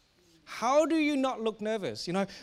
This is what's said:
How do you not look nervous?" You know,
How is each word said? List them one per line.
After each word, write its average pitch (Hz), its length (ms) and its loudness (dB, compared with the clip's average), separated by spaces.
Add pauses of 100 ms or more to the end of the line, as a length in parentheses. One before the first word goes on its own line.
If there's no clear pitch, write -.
(420)
How 285 440 2
do 320 100 2
you 302 200 2
not 262 240 0
look 220 200 -4
nervous?" 196 480 -4
You 170 60 -2
know, 196 120 0 (160)